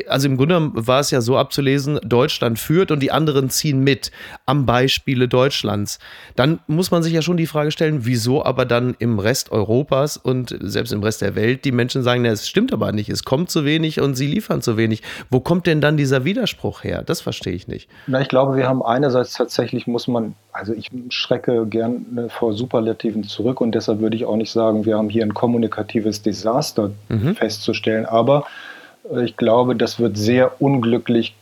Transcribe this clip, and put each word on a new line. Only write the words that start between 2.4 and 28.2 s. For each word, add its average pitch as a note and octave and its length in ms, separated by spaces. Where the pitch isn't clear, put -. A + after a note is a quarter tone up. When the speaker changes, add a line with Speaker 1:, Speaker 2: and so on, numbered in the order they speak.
Speaker 1:
führt F3 340
und C#3 120
die - 80
anderen C#3 380
ziehen C3+ 340
mit C3+ 300
am C3+ 200
Beispiele B2+ 600
Deutschlands. A2+ 720
Dann D3+ 300
muss E3+ 240
man E3+ 120
sich E3 80
ja D#3+ 100
schon E3+ 140
die E3 120
Frage D3+ 240
stellen, D3+ 340
wieso B2 400
aber B2+ 180
dann A#2+ 360
im A#2 200
Rest - 320
Europas C3 640
und B2+ 460
selbst G#2+ 320
im G#2 100
Rest G#2+ 180
der G2 140
Welt A#2 300
die C3+ 80
Menschen B2 320
sagen, B2 160
„Na, A#2+ 80
es G#2 180
stimmt - 240
aber G#2 220
nicht, G#2 160
es - 160
kommt D#3+ 240
zu D#3 160
wenig D#3 340
und C#3 140
sie C3 140
liefern D#3 340
zu A2+ 160
wenig.“ A2 240
Wo C3 80
kommt E3+ 260
denn D#3 160
dann D3+ 160
dieser C3+ 260
Widerspruch F#3 600
her? F2 200
Das - 180
verstehe - 320
ich F2+ 140
nicht. - 220
Speaker 2:
Na, C3 160
ich C#3 60
glaube, C3 280
wir C3 120
haben C3 160
einerseits B2 500
tatsächlich, A#2+ 540
muss A#2+ 200
man, A2+ 280
also G2+ 200
ich A2 180
schrecke A#2+ 560
gerne A#2 640
vor A2+ 240
Superlativen A2 720
zurück A2 360
und A#2 140
deshalb A2 280
würde A2 160
ich A#2 80
auch G#2+ 100
nicht A2 160
sagen, A2 340
wir G#2+ 140
haben G#2+ 100
hier A2 140
ein G#2 100
kommunikatives A2 880
Desaster A2 680
Speaker 1:
Mhm. A#2+ 240
Speaker 2:
festzustellen, A2 720
aber, B2 400